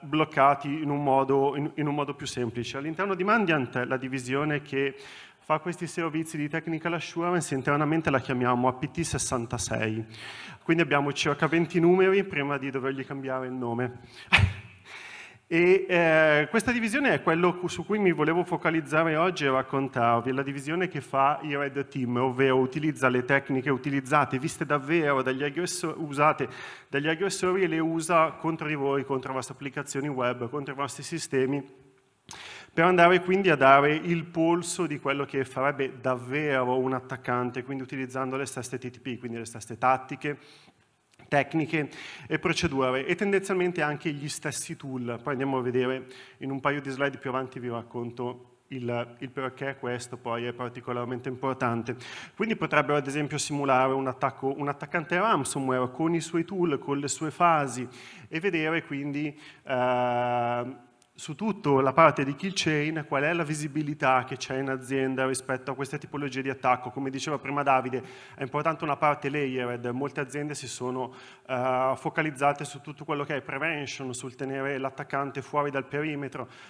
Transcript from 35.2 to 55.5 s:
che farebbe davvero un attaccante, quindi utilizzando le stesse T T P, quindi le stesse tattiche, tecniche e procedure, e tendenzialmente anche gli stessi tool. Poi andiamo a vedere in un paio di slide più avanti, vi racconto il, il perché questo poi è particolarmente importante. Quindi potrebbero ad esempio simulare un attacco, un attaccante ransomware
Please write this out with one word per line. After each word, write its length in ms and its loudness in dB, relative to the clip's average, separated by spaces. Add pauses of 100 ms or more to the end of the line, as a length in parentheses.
che 180 -2
farebbe 560 -2
davvero 800 0
un 160 2
attaccante, 720 -4
quindi 180 -8
utilizzando 540 -6
le 100 -4
stesse 320 -8
T 100 -10
T 100 -14
P, 200 -8
quindi 180 -8
le 80 -8
stesse 320 -14
tattiche, 640 0 (880)
tecniche 640 2 (400)
e 100 0
procedure, 680 0
e 80 2
tendenzialmente 640 0
anche 320 -2
gli 160 -8
stessi 480 -6
tool. 440 -6
Poi 120 -4
andiamo 260 0
a 40 0
vedere 440 0 (320)
in 120 -8
un 100 -4
paio 200 0
di 100 -8
slide 260 -2
più 140 -6
avanti, 280 -4
vi 120 -6
racconto 880 -8 (100)
il, 500 -4
il 120 -12
perché 500 -6
questo 360 -6
poi 280 -4
è 80 -4
particolarmente 760 -6
importante. 680 -2 (400)
Quindi 200 -2
potrebbero 420 2
ad 80 -2
esempio 320 -4
simulare 560 2
un 120 0
attacco, 500 -2
un 120 -4
attaccante 500 -2
ransomware 720 0